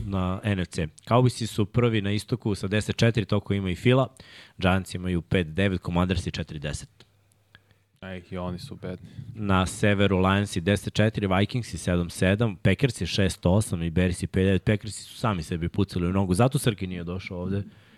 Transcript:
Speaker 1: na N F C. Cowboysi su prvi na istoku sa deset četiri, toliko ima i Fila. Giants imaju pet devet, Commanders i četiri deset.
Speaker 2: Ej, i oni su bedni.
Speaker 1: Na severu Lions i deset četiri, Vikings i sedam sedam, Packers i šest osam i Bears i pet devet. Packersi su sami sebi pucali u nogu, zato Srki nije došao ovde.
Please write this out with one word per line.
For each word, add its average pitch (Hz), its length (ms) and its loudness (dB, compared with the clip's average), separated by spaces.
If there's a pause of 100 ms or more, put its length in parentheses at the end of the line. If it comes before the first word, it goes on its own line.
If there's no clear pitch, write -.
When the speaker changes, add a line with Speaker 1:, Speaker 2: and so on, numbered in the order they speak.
Speaker 1:
na 95 400 -2
N 101 160 0
F 85 80 -2
C. 82 180 -4 (180)
Cowboysi 120 420 2
su 104 200 -2
prvi 117 340 2
na 98 120 -2
istoku 107 420 -2
sa 98 140 -6
deset 104 280 -2
četiri, 113 280 2
toliko 101 300 -2
ima 98 160 -2
i 87 60 -2
Fila. 127 320 2 (500)
Giants 95 360 2
imaju 90 280 -2
pet 90 240 0
devet, 92 360 0
Commanders 90 440 0
i 90 40 -4
četiri 82 280 -8
deset. 73 300 -8 (1120)
Speaker 2:
Ej, 92 280 -10
i 95 60 -8
oni 90 220 -6
su - 180 -14
bedni. 92 320 -10 (260)
Speaker 1:
Na 98 320 4
severu 98 540 2
Lions 98 360 2
i 95 40 -2
deset 98 340 0
četiri, 107 340 2
Vikings 104 460 0
i 85 40 -6
sedam 87 320 0
sedam, 101 460 2
Packers - 440 2
i 90 60 -4
šest - 400 0
osam 92 360 2
i 82 80 -2
Bears 90 320 0
i 101 40 -4
pet 95 180 0
devet. 95 200 2
Packersi 107 380 -2
su - 120 -20
sami 101 280 -2
sebi 82 260 -4
pucali 92 380 -2
u 90 60 0
nogu, 95 220 2
zato 131 240 2
Srki 101 280 -2
nije 90 180 -8
došao 92 340 -8
ovde. 95 240 -4 (360)